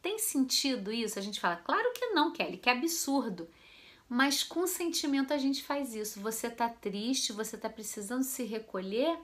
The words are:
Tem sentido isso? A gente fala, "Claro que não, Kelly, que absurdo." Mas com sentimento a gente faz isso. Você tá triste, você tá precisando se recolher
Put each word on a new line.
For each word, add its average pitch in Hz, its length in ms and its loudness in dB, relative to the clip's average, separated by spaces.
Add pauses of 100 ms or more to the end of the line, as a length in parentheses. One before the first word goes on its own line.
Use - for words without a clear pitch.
Tem 415 160 -2
sentido 262 720 2
isso? 220 260 -2
A 196 40 -4
gente 202 180 -6
fala, 175 160 2
"Claro 453 380 2
que 494 140 -2
não, 330 220 4
Kelly, - 280 -4
que 247 120 2
absurdo." 247 760 0 (600)
Mas 269 360 4
com 349 220 0
sentimento 302 680 0
a 294 60 2
gente 269 240 2
faz 277 320 -4
isso. 214 260 -6
Você 220 300 -2
tá 233 180 0
triste, 226 640 -2
você 214 240 -4
tá 214 140 -4
precisando 220 520 -4
se 262 220 -2
recolher 220 800 -2